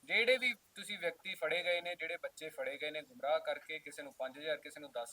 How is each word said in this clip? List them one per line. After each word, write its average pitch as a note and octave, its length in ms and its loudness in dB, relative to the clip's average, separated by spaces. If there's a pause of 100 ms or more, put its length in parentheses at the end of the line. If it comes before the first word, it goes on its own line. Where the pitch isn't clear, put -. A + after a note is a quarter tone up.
ਜਿਹੜੇ A#3 340 6
ਵੀ A#3+ 160 2
ਤੁਸੀਂ G3+ 460 -10
ਵਿਅਕਤੀ E3+ 360 -2
ਫੜੇ E3+ 280 2
ਗਏ F3 180 4
ਨੇ, F3 140 -4
ਜਿਹੜੇ E3+ 220 -4
ਬੱਚੇ D#3 320 -8
ਫੜੇ C3+ 280 -4
ਗਏ D3+ 140 -2
ਨੇ D3+ 100 -6
ਗੁੰਮਰਾਹ C3+ 380 0
ਕਰਕੇ, D#3 400 -4
ਕਿਸੇ D3 220 -12
ਨੂੰ C#3 120 -10
ਪੰਜ C3+ 260 -6
ਹਜ਼ਾਰ, D3+ 180 0
ਕਿਸੇ D3 220 -12
ਨੂੰ C#3+ 120 -14
ਦਸ A#2+ 220 -4